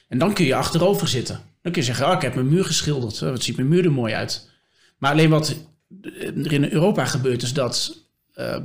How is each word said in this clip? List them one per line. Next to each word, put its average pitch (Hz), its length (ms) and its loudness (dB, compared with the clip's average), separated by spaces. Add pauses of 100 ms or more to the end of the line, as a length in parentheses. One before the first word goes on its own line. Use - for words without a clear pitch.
En 120 100 -2
dan 180 160 2
kun 180 100 2
je 131 100 2
achterover 170 540 2
zitten. 107 320 -4 (220)
Dan 175 100 -6
kun 175 100 -2
je 120 60 0
zeggen, 131 180 -2
"Ah, 175 80 4
ik 175 80 -2
heb 127 120 -2
mijn 127 140 0
muur 180 160 4
geschilderd. 147 580 -2
Oh, 151 80 -2
wat 127 120 -4
ziet - 140 -4
mijn 131 120 0
muur 175 160 4
er 165 80 4
mooi 120 220 -2
uit." - 340 -6 (500)
Maar 135 140 0
alleen 156 180 6
wat 156 240 2 (880)
er 156 80 -2
in 143 200 2
Europa 156 320 2
gebeurt, 123 380 -2
is 123 100 -4
dat, - 440 -4 (380)
eh, - 300 -8